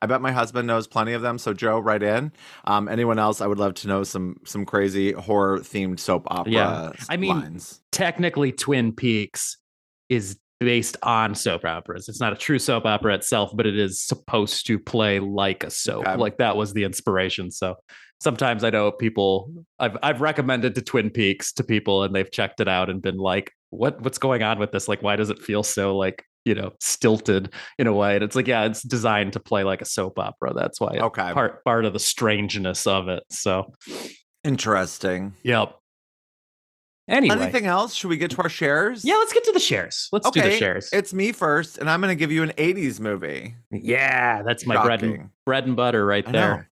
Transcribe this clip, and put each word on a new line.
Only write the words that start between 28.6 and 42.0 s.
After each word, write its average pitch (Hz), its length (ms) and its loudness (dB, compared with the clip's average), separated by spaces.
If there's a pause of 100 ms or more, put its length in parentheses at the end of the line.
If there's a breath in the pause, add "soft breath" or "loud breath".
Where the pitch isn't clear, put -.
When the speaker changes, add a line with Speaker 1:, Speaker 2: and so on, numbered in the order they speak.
Speaker 2:
it's 113 180 -2
designed 110 500 0
to - 60 -4
play 101 240 0
like 95 180 0
a - 40 -12
soap 92 340 -4
opera. 95 340 -4
That's - 260 -2
why - 140 0
it - 80 0
Speaker 1:
Okay. 98 320 -2
Speaker 2:
part, 110 300 0
part 117 220 4
of 101 80 0
the 101 60 -4
strangeness 104 840 0
of 95 240 2
it. 90 220 -4
So 95 420 -2 (720 loud breath)
Speaker 1:
Interesting. 98 960 0
Speaker 2:
Yep. 117 340 0 (1300)
Anyway. 214 340 4
Speaker 1:
Anything 220 220 0
else? 196 280 0
Should - 160 -6
we 165 80 0
get 165 140 -2
to 127 120 -2
our 170 60 -2
shares? 175 540 0
Speaker 2:
Yeah, 330 120 4
let's 440 180 2
get 466 120 4
to 453 60 4
the 370 80 4
shares. - 520 -2
Let's 208 200 0
do 165 80 2
the 98 80 6
Speaker 1:
Okay, 202 120 2
Speaker 2:
shares. 92 340 -2
Speaker 1:
it's 190 200 0
me 196 180 0
first, 156 460 0
and 147 120 -2
I'm 165 100 2
gonna 190 160 0